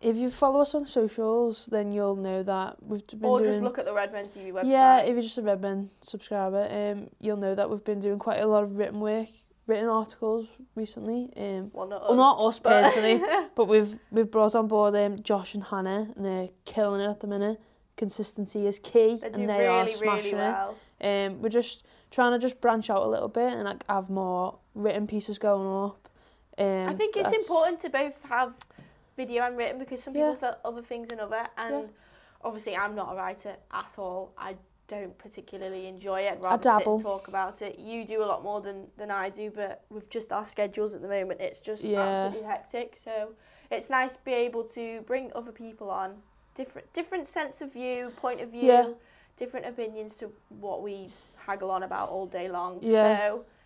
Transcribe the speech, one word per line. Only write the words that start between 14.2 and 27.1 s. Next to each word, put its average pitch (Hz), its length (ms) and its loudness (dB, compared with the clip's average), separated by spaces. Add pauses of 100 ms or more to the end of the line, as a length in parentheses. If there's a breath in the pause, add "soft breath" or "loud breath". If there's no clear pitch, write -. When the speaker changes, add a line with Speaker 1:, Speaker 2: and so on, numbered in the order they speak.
Speaker 1:
brought 214 240 4
on 226 140 4
board, 208 280 4
um, 202 260 2
Josh 196 320 -2
and 202 100 -6
Hannah, 196 520 -4
and 196 80 -6
they're 185 240 -2 (160)
killing 202 380 0
it 202 80 0
at 208 100 -8
the 208 60 -8
minute. 202 340 -2 (380 soft breath)
Consistency 202 680 -4
is 202 120 0
key, 226 380 6
Speaker 2:
They 226 100 -10
Speaker 1:
and 220 100 -8
Speaker 2:
do 208 100 -2
Speaker 1:
they 202 200 4
are 190 180 4
Speaker 2:
really, 190 160 -2
really 208 220 0
Speaker 1:
smashing 202 160 -2
it. 208 120 0
Speaker 2:
well. 196 260 -4 (260 loud breath)
Speaker 1:
Um, 196 400 0
we're 220 80 0
just 233 340 -2 (260 soft breath)
trying 240 220 4
to 247 60 2
just 247 240 -2
branch 226 260 2
out 196 140 2
a 214 40 2
little 220 220 0
bit 240 240 0
and, 226 120 -6
like, 202 220 -8
have 196 220 -2
more 185 480 -2 (180)
written 208 320 0
pieces 208 320 -6
going 196 520 2
up. - 80 -20 (600 soft breath)
Um, 190 300 2
Speaker 2:
I 190 60 -2
think 427 220 -2